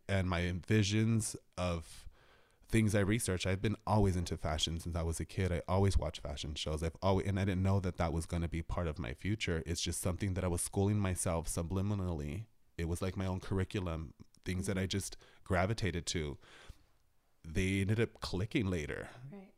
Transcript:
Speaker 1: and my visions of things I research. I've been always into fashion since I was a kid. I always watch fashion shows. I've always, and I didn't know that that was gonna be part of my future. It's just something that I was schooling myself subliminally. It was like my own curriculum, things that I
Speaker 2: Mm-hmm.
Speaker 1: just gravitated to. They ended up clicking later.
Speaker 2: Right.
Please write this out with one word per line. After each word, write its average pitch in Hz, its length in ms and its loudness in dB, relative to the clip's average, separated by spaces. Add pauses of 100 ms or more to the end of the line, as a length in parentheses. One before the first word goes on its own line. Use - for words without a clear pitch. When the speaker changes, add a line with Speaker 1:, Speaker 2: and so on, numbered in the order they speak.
Speaker 1:
and 95 220 0
my 87 240 0 (120)
visions 110 720 2 (220)
of 87 480 -4 (640)
things 110 260 4
I 104 60 4
research. 98 440 0
I've 95 160 0
been 107 140 2 (100)
always 101 300 4
into 82 220 -2
fashion 78 420 -2
since 82 160 -6
I 85 80 0
was 82 160 -2
a 80 60 -4
kid. 92 260 -2
I 85 160 0
always 95 300 4
watch - 240 0
fashion 73 340 -6
shows. 76 280 -2
I've 82 180 -2
always, 95 260 4
and 98 120 2
I 98 60 2
didn't 95 180 2
know 98 180 4
that 90 160 -2
that 85 160 0
was 82 120 0
gonna 85 220 -2
be 82 140 -4
part 87 260 -2
of 76 120 -2
my 60 140 -6
future. 90 520 -2
It's 85 160 -4
just - 200 -4
something 95 340 0
that 92 80 0
I 92 40 0
was 87 140 0
schooling 101 380 2
myself 90 480 0
subliminally. 90 960 -2 (320)
It 82 100 -2
was 85 140 -2
like 92 160 -2
my 95 80 0
own 92 160 0
curriculum, 90 720 -2 (320)
things 92 220 -2
that 98 100 0
I 95 60 2
Speaker 2:
Mm-hmm. 92 60 -2
Speaker 1:
just 101 280 -4 (260)
gravitated 90 640 0
to. 73 300 -2 (1080)
They 95 360 0
ended 104 180 2
up 113 220 -2
clicking 98 460 0
later. - 420 -2 (220)
Speaker 2:
Right. 190 260 -16